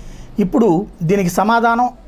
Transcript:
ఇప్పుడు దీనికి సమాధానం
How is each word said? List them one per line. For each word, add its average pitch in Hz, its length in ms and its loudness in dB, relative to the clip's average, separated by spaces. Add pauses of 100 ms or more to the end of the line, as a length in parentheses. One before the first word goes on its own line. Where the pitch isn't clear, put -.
(400)
ఇప్పుడు 208 460 2 (180)
దీనికి 180 260 0
సమాధానం 233 600 2 (180)